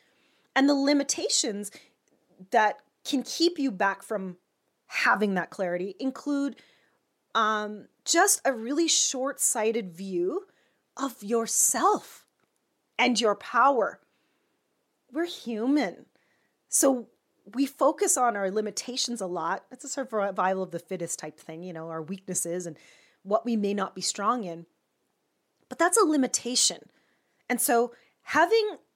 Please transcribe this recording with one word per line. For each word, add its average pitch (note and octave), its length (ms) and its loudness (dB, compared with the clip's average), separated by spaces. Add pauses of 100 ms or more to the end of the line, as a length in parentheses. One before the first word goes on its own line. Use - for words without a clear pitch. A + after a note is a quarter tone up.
(560)
And C4+ 120 6
the C#4+ 80 6
limitations C#4 960 0 (800)
that G#3+ 280 4 (260)
can B3+ 180 -2
keep F4 340 0
you C4+ 140 0
back G3 320 -2
from F#3+ 340 -6 (500)
having G#3 480 2
that F3 160 -2
clarity F3+ 480 -4
include, C#4 580 -4 (800)
um, G#3+ 520 -2 (160)
just F#4 400 4
a C4 80 2
really C4 360 -2
short-sighted A#3 1080 -2
view F#3+ 520 -4 (500)
of C4+ 260 -6
yourself A#3 1000 0 (720)
and A#3+ 240 2
your G#3 140 4
power. A#3+ 640 2 (1120)
We're D#4+ 120 -2
human. B3 800 -2 (600)
So C4 400 2 (460)
we C4+ 120 0
focus D4 520 2
on A#3+ 180 2
our G3 160 -2
limitations G#3+ 720 -4
a F#3+ 60 -4
lot. F3 440 -4
It's B3+ 140 -18
a C4+ 40 -12
survival G3 720 -2
of E3+ 80 -8
the E3+ 80 -6
fittest E3+ 400 -8
type D#3 200 -14
thing, D#3+ 240 -14
you F#3 80 -12
know, D#3+ 180 -10
our D#3+ 120 -8
weaknesses F3 640 -6
and D#3+ 120 -10 (460)
what G#3 220 -2
we A#3+ 100 0
may G3+ 180 0
not G3 220 -4
be F#3+ 60 -10
strong A3 420 -2
in. E3+ 220 -10 (1040)
But - 100 -4
that's F4 180 4
a G#4 80 6
limitation. - 840 0 (580)
And B3 140 0
so A#3 320 2 (300)
having G4 540 4 (180)